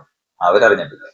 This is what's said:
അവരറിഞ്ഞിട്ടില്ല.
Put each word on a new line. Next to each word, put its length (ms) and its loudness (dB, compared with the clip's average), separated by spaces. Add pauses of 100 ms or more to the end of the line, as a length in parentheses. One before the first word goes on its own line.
(420)
അവരറിഞ്ഞിട്ടില്ല. 720 0